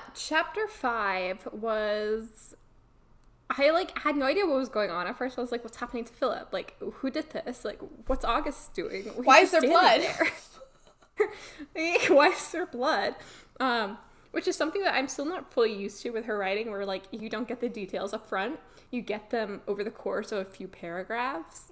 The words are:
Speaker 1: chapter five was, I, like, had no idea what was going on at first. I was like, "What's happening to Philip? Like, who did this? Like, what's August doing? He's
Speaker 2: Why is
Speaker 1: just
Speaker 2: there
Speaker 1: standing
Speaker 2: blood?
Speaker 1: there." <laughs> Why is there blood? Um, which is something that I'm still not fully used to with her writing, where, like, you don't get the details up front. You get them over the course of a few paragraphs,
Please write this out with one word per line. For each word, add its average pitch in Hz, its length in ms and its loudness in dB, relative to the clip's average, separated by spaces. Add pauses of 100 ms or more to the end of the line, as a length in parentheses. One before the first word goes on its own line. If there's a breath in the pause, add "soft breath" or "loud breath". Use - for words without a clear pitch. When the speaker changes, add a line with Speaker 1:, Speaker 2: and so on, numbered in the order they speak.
(140)
Speaker 1:
chapter 339 540 -2
five 202 800 -2
was, 214 1040 -2 (960)
I, 277 220 4
like, 339 300 0
had 294 160 0
no 262 100 0
idea 381 200 2
what 277 120 2
was 262 100 -2
going 208 220 0
on 175 160 -4
at 226 100 -6
first. 254 220 -6
I - 20 -4
was 247 100 -4
like, 240 140 -6
"What's - 140 -14
happening 240 260 -6
to - 80 -20
Philip? - 400 -4
Like, - 280 -8
who - 300 -6
did 311 200 -4
this? - 340 -8
Like, - 140 -6 (280)
what's 269 200 0
August 269 480 -2
doing? 190 300 -6
He's 220 100 -10
Speaker 2:
Why 262 260 10
is - 120 6
Speaker 1:
just 311 100 6
Speaker 2:
there 254 80 4
Speaker 1:
standing 330 400 8
Speaker 2:
blood? - 180 2 (1500 loud breath)
Speaker 1:
there." 330 240 0 (100)
<laughs> 285 60 10
Why 294 140 10
is - 240 0
there 349 140 -4
blood? 240 480 0 (440 loud breath)
Um, 233 380 0 (360 soft breath)
which - 140 -2
is 359 80 2
something 330 300 0
that 302 100 2
I'm 269 140 0
still - 160 -6
not 330 260 -8
fully 226 240 4
used 196 280 -8
to 233 80 -6
with 226 160 -6
her 214 100 -4
writing, 202 340 -2
where, 202 140 -4
like, 190 260 -6
you 220 200 -8
don't 220 180 -6
get 240 120 -6
the 240 100 -2
details 196 420 -6
up - 160 -10
front. 214 300 -4 (340 soft breath)
You 240 100 -4
get 208 280 -6
them 208 380 -4
over 202 160 -2
the 226 60 -6
course 208 420 -4
of 208 60 -2
a 190 60 -4
few 190 220 -14
paragraphs, 220 1040 -8